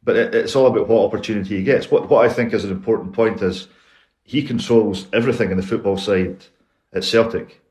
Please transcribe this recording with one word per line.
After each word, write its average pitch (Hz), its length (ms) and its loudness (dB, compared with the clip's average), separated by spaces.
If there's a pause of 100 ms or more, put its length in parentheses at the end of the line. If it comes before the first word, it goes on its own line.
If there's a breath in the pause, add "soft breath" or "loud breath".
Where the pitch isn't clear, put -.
but 95 60 4
it, 113 180 0
it's - 220 0
all 135 100 4
about 113 220 2
what 110 180 4
opportunity 104 520 -4
he 95 60 -4
gets. 120 280 0
What, - 180 2
what 117 160 6
I 117 80 2
think 117 180 -2
is 101 140 -2
an 98 60 -4
important 95 420 -4
point 110 300 0
is 92 240 -4 (560 soft breath)
he - 180 -4
controls 113 720 0
everything 117 380 0
in 92 60 -2
the 92 40 -2
football 98 380 -2
side 92 460 -2 (480)
at 95 100 -4
Celtic. - 680 0